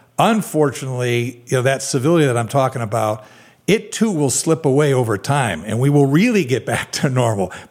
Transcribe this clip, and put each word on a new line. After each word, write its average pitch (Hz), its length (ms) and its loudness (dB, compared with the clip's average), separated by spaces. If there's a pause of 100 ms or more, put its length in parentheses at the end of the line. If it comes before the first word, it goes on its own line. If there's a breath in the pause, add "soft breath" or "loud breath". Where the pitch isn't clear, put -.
(200 loud breath)
unfortunately, 131 1300 0
you 135 100 0
know, 127 60 2
that 131 200 0
civility 151 440 2
that 123 100 0
I'm 117 100 -2
talking 127 340 0
about, 110 440 -4 (420 loud breath)
it 214 240 0
too 220 220 0
will 147 180 0
slip 160 340 -2
away 143 300 2
over 113 240 0
time, 110 480 -2
and 107 140 -4
we 135 100 2
will 143 160 4
really 190 380 2
get 120 200 -2
back - 280 -6
<laughs> - 80 -6
to 151 80 0
normal. 113 440 0 (180 loud breath)